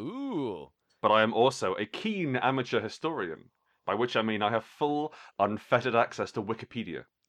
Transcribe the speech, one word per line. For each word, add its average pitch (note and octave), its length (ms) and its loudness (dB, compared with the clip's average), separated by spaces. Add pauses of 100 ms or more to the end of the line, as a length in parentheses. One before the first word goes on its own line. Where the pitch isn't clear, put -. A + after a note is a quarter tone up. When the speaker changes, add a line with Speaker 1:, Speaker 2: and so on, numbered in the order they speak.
Speaker 1:
Ooh. C#3+ 680 -6 (340)
Speaker 2:
But G#2+ 100 4
I A2 100 8
am A2 120 2
also A2+ 400 4
a G2+ 120 -4
keen F3+ 500 -4
amateur B2+ 440 0
historian, G#2 720 -6 (340)
by F#2+ 100 0
which A#2+ 220 0
I A2+ 60 4
mean A2 200 -2
I G#2+ 80 2
have A2 140 0
full, D3 480 -4 (260)
unfettered A2 580 0
access A2+ 360 0
to A2+ 100 -4
Wikipedia. G2 600 -8 (240)